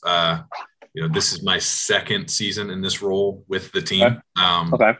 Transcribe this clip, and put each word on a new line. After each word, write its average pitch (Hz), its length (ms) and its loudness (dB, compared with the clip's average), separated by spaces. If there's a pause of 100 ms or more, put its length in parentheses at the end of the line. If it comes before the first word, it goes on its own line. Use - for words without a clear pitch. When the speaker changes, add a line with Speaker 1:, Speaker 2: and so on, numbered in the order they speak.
Speaker 1:
uh, 85 380 2 (520)
you 80 80 -8
know, 80 60 -2
this - 260 0
is 82 80 -10
my 92 160 0
second - 720 -2
season 101 400 -4
in 95 120 -6
this 95 200 -4
role 98 460 0
with 95 240 -4
the 95 100 -2
team. 95 220 2
Speaker 2:
Okay. 120 140 6 (200)
Speaker 1:
Um, 87 360 2
Speaker 2:
Okay. 117 120 4 (140)